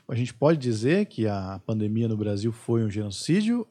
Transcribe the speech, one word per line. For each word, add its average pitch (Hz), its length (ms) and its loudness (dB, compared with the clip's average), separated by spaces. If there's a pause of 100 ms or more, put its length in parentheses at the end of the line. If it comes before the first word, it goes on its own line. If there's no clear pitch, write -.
a 110 60 -4
gente 120 180 -2
pode 156 260 4
dizer 127 460 2
que 113 200 -2
a 95 400 -4
pandemia 110 440 0
no 110 80 -2
Brasil 104 340 -2
foi 117 320 0
um 107 60 0
genocídio? 165 800 0